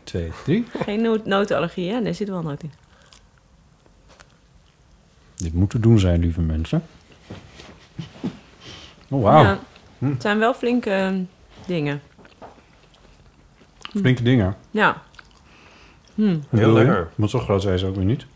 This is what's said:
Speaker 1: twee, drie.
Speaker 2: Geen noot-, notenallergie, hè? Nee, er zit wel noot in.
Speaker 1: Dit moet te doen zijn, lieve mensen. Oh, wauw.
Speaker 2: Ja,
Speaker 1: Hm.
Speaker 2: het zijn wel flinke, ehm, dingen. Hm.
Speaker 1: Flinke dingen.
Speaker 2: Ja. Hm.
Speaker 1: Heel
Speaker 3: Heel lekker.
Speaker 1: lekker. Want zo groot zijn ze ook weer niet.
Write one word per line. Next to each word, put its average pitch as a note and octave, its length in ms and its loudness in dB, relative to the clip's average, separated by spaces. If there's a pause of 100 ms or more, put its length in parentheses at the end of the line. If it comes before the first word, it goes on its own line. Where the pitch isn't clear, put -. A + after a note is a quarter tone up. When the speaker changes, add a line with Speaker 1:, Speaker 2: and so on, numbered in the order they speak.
Speaker 1:
twee, F2 280 -6 (120)
drie. A3 220 0 (180)
Speaker 2:
Geen G#3 180 -4
noot-, A3 240 0
notenallergie, F3+ 680 -2
hè? B3 60 -4
Nee, G#3+ 100 -4
er F3 60 -4
zit G3+ 140 -6
wel F#3 140 -6
noot D3 200 -8
in. D3+ 100 -14 (2750)
Speaker 1:
Dit E2 180 -6
moet F#2+ 160 0
te A#2+ 100 -4
doen A2+ 180 6
zijn, F2 220 2
lieve E2+ 200 -2
mensen. D#2+ 420 -2 (2250)
Oh, C3+ 140 -2
wauw. C3+ 200 8
Speaker 2:
Ja, G3 160 4 (400)
Speaker 1:
Hm. C3 120 -2
Speaker 2:
het C3 120 -6
zijn G#3+ 160 0
wel A3+ 160 2
flinke, A#3+ 360 -2
ehm, F#3+ 300 -2 (460)
dingen. D3 360 -4 (1900)
Hm. G#3 60 -4
Speaker 1:
Flinke B2+ 240 2
dingen. A2 340 2 (140)
Speaker 2:
Ja. G3+ 320 0 (1120)
Hm. G#3+ 100 -2
Speaker 1:
Heel F3 160 0 (100)
Speaker 3:
Heel A2 220 4
lekker. - 20 6 (200)
Speaker 1:
lekker. E2+ 200 -2
Want G#2 160 0
zo B2+ 80 -2
groot G2 240 0
zijn F#2+ 160 0
ze F#2+ 80 -2
ook F#2+ 100 -4
weer F#2+ 80 -2
niet. A#2+ 320 -2